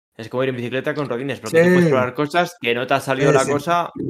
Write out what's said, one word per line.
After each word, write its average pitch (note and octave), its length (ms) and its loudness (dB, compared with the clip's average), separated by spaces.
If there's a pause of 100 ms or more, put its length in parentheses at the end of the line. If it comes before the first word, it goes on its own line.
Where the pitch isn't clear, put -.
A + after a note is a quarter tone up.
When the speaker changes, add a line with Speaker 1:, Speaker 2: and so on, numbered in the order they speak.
(180)
Speaker 1:
Es A2+ 120 -12
como B2+ 140 -4
ir C3+ 60 0
en B2+ 60 -4
bicicleta B2 400 -6
con C#3+ 140 -6
rodines, B2 320 -6
porque A2 180 -2
tú E3+ 60 6
puedes F3+ 180 6
Speaker 2:
Sí. E3 60 4
Speaker 1:
probar B2+ 240 2
cosas E3+ 480 -2
que A#2+ 120 0
no B2 140 -2
te C#3+ 60 2
ha C3+ 80 0
salido C3+ 300 2
Speaker 2:
Sí, C3+ 60 6
Speaker 1:
la C3 60 4
Speaker 2:
sí. C#3 80 -2
Speaker 1:
cosa, E3 400 -2 (180)